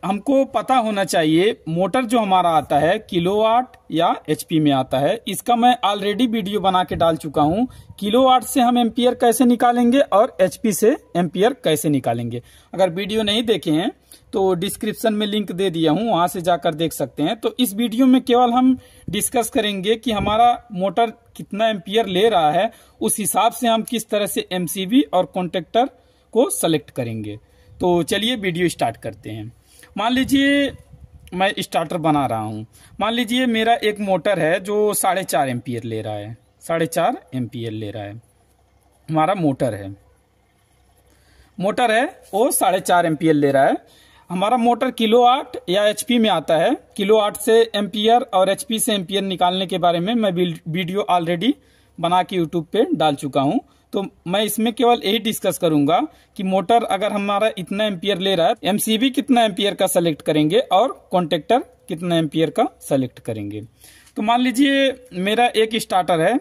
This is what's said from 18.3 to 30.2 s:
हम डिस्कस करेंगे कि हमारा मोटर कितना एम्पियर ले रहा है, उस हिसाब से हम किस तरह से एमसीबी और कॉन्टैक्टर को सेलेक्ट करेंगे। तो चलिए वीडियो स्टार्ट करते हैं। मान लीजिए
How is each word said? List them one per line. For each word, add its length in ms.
हम 260
डिस्कस 420
करेंगे 460
कि 160
हमारा 600
मोटर 400
कितना 320
एम्पियर 380
ले 220
रहा 220
है, 200
उस 180
हिसाब 340
से 140
हम 160
किस 260
तरह 180
से 240
एमसीबी 520
और 240
कॉन्टैक्टर 600
को 180
सेलेक्ट 400
करेंगे। 480
तो 320
चलिए 340
वीडियो 320
स्टार्ट 280
करते 320
हैं। 220
मान 160
लीजिए 580